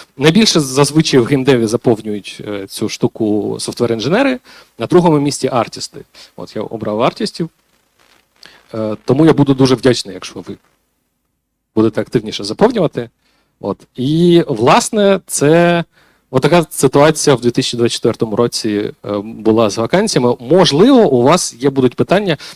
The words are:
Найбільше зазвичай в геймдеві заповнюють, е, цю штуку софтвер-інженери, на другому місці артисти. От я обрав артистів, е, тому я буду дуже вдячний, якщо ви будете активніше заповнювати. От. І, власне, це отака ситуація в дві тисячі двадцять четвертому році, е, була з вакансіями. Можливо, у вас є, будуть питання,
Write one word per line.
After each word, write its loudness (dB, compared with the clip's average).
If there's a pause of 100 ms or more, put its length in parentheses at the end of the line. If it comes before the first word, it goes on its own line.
(180)
Найбільше 2
зазвичай 0
в 4
геймдеві 0
заповнюють, -4
е, -10
цю -6
штуку -4
софтвер-інженери, -4 (400)
на -8
другому 4
місці -2
артисти. -6 (340)
От -16
я -6
обрав -6
артистів, -4 (1200)
е, -6
тому 2
я 6
буду 2
дуже 2
вдячний, 0
якщо -16
ви -14 (1160)
будете 0
активніше -6
заповнювати. 0 (500)
От. -6 (180)
І, 2
власне, 2
це 2 (480)
отака 2
ситуація 2
в -4
дві 0
тисячі -4
двадцять 0
четвертому -4
році, -2 (140)
е, -6
була -2
з -8
вакансіями. 0
Можливо, 4
у 2
вас 2
є, -2
будуть 0
питання, 0 (180)